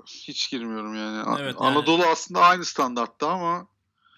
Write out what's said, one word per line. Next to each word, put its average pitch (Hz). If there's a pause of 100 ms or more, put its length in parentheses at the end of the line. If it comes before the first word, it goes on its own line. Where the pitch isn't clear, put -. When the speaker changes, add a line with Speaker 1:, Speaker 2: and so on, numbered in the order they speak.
Speaker 1:
hiç -
girmiyorum 110
yani. 107
A-, 117
Speaker 2:
Evet, 135
yani 131
Speaker 1:
Anadolu 151
aslında 175
aynı 175
standartta 123
ama 180 (500)